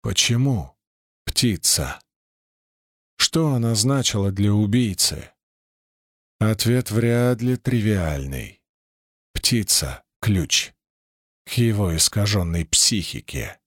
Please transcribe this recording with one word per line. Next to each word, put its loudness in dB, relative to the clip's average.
Почему 0
птица? -2
Что 0
она 0
значила 0
для 2
убийцы? 0
Ответ 0
вряд 2
ли 0
тривиальный. -2
«Птица — -2
ключ» 0
к -8
его 2
искаженной 0
психике -2